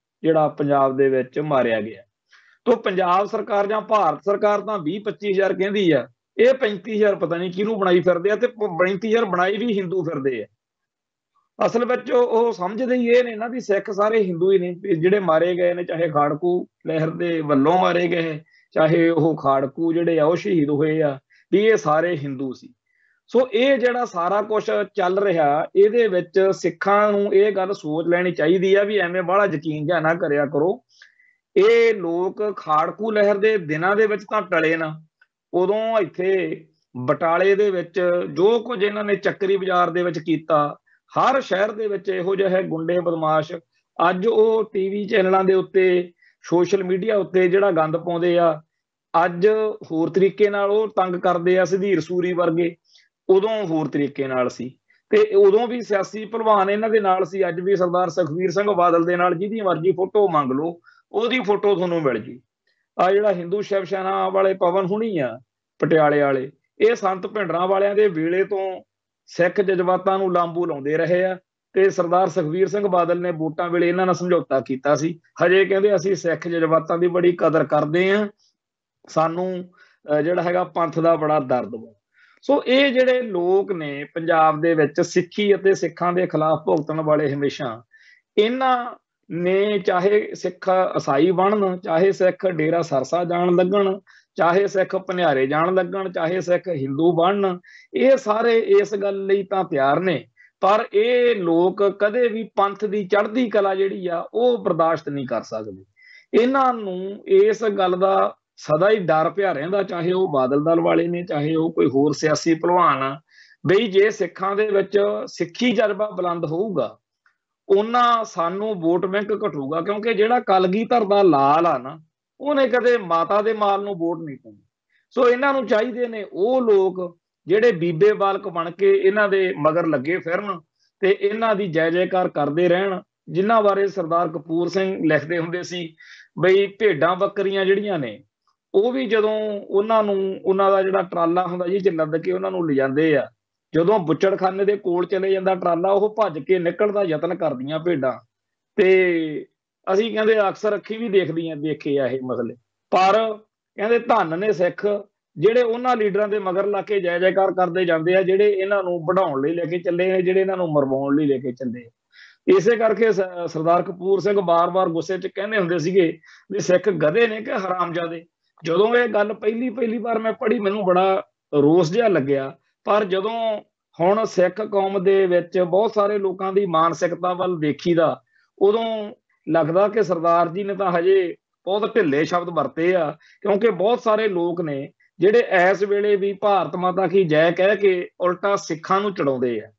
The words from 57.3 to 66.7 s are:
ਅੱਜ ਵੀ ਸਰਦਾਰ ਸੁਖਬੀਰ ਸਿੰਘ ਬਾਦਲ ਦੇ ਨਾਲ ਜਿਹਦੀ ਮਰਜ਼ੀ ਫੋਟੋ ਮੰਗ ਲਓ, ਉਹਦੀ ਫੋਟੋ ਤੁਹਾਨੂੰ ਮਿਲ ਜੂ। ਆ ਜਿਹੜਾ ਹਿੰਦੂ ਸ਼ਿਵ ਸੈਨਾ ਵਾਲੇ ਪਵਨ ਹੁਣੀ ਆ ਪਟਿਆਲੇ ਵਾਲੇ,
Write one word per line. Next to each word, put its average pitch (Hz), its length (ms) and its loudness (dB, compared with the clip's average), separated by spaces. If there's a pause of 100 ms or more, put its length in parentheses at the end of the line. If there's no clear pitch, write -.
ਅੱਜ 170 120 -6
ਵੀ 190 160 0
ਸਰਦਾਰ 180 340 0
ਸੁਖਬੀਰ 175 420 -2
ਸਿੰਘ 208 200 0
ਬਾਦਲ 175 320 4
ਦੇ 175 120 0
ਨਾਲ 175 200 2
ਜਿਹਦੀ 208 260 -6
ਮਰਜ਼ੀ 175 300 0
ਫੋਟੋ 190 360 0
ਮੰਗ 147 240 0
ਲਓ, 160 280 -4 (320)
ਉਹਦੀ 233 280 -2
ਫੋਟੋ 202 360 0
ਤੁਹਾਨੂੰ 170 260 -2
ਮਿਲ 127 160 0
ਜੂ। 120 220 -12 (600)
ਆ 185 120 4
ਜਿਹੜਾ 202 220 2
ਹਿੰਦੂ 180 280 -4
ਸ਼ਿਵ 196 220 -2
ਸੈਨਾ 190 460 -4
ਵਾਲੇ 190 240 2
ਪਵਨ 190 320 0
ਹੁਣੀ 208 320 -4
ਆ 120 220 -4 (400)
ਪਟਿਆਲੇ 151 420 4
ਵਾਲੇ, 135 300 0 (280)